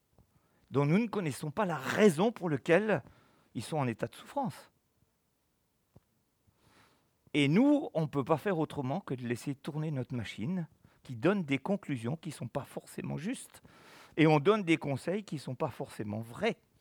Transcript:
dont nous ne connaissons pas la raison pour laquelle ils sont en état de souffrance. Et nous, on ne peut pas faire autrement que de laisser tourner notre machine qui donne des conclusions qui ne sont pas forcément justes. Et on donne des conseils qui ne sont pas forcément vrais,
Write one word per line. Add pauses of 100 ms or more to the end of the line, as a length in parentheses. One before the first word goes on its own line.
(680)
dont
nous
ne
connaissons
pas
la
raison
pour
laquelle (540)
ils
sont
en
état
de
souffrance. (2500)
Et
nous,
on
ne
peut
pas
faire
autrement
que
de
laisser
tourner
notre
machine (360)
qui
donne
des
conclusions
qui
ne
sont
pas
forcément
justes. (520)
Et
on
donne
des
conseils
qui
ne
sont
pas
forcément
vrais, (240)